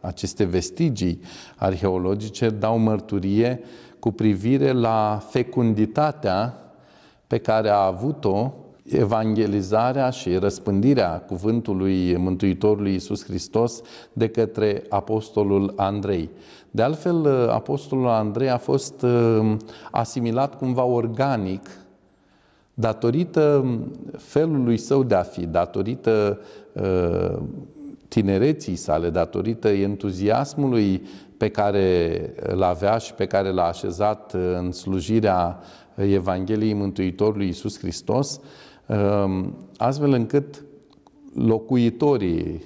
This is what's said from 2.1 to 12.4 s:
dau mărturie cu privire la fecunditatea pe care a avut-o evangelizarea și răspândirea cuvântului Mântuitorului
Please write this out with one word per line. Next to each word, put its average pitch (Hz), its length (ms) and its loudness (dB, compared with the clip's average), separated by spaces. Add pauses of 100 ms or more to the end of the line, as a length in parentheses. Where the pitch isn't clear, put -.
dau 110 280 0
mărturie 107 840 0 (400)
cu 113 120 0
privire 117 600 2
la 110 580 2
fecunditatea 117 1300 0 (720)
pe 117 100 -2
care 110 320 2
a 101 160 4
avut-o 107 680 0 (300)
evangelizarea 110 1300 2
și 92 260 -2
răspândirea 98 920 2
cuvântului 95 920 0
Mântuitorului 98 760 2